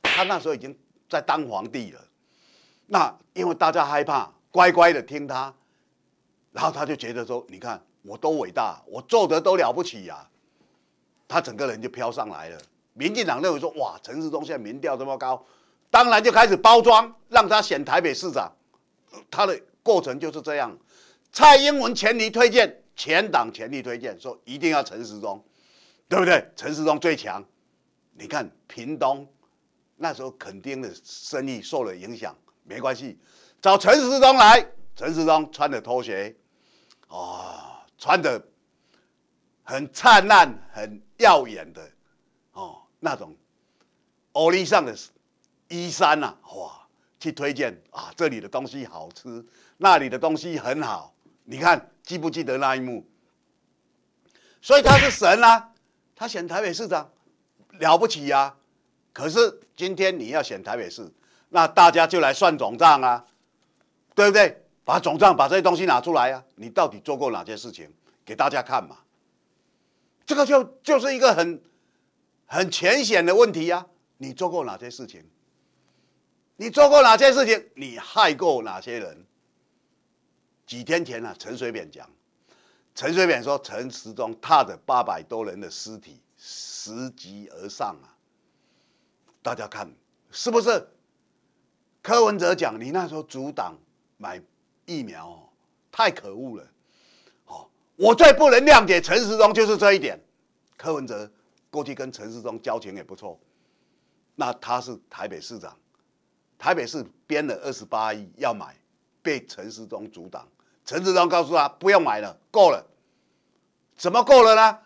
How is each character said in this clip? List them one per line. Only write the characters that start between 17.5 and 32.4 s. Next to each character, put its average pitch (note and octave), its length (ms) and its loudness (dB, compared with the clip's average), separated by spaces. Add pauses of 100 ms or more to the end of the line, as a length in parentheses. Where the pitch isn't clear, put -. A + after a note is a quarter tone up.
选 C#3+ 220 -4
台 C#3+ 160 0
北 D#3+ 120 -4
市 E3 200 -10
长。” G2+ 200 -6 (800)
他 G3+ 160 0
的 F3 140 -4 (240)
过 G3+ 180 2
程 C3 160 -10
就 D#3 140 -8
是 D3+ 100 -14
这 D3+ 140 -8
样。 A#2 200 -6 (540)
蔡 C#4+ 260 10
英 C#4+ 220 2
文 B3 160 -2
全 A3 240 0
力 A3 100 -2
推 A#3 220 2
荐， G#3+ 320 2 (140)
全 F3 340 -2
党 A#2 220 -2
全 A2+ 180 -14
力 C3+ 120 -10
推 A#2+ 160 -10
荐， A2+ 200 -14
说 B2+ 260 -16
一 C3 140 -16
定 E3 120 -2
要 D3 120 0
陈 A2+ 220 -12
时 G#2+ 160 -16
中， G2+ 240 -12 (640)
对 F3+ 100 0
不 F#3 60 2
对？ F3 320 2
陈 D3 180 -10
时 D#3 100 -8
中 D3+ 140 0
最 E3 160 0
强。 G2 300 -12 (680)
你 - 120 -20
看 C#3 240 -8 (160)
屏 C3 320 -14
东 C#3 300 -4 (680)
那 D#3 160 -8
时 B2+ 100 -14
候 C3 100 -12
垦 G2 280 -20
丁 C3 220 -12
的 G#2 80 -14 (140)
生 - 420 -12
意 A#2+ 160 -10
受 C3 220 -8
了 F#2+ 100 -10
影 G2+ 220 -18
响， G#2+ 180 -14 (300)